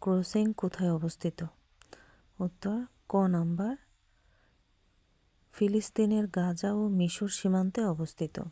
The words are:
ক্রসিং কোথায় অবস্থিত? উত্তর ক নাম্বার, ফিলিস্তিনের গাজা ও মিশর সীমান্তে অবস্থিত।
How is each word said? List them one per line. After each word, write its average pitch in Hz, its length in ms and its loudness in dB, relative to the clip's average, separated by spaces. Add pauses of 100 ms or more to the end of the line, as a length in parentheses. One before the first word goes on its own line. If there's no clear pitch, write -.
ক্রসিং 196 520 2
কোথায় 185 400 0
অবস্থিত? 165 520 -4 (920)
উত্তর 202 480 -4 (220)
ক - 60 -10 (120)
নাম্বার, 180 500 0 (1800)
ফিলিস্তিনের 208 760 2
গাজা 180 480 0
ও 214 140 0
মিশর 185 400 0
সীমান্তে 190 560 2
অবস্থিত। 160 560 -4 (120)